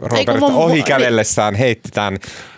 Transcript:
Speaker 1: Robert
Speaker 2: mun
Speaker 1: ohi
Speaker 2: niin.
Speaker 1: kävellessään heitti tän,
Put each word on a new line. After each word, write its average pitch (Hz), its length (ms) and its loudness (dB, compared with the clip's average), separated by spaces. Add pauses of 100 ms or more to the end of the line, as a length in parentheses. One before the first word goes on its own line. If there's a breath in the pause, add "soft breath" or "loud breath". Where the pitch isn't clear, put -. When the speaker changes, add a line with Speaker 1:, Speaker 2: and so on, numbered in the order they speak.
Speaker 1:
Robert 269 380 0
Speaker 2:
mun 277 140 2
Speaker 1:
ohi 165 200 2
Speaker 2:
niin. 147 120 0
Speaker 1:
kävellessään 113 720 0
heitti 120 380 -2
tän, 98 240 -2 (400 loud breath)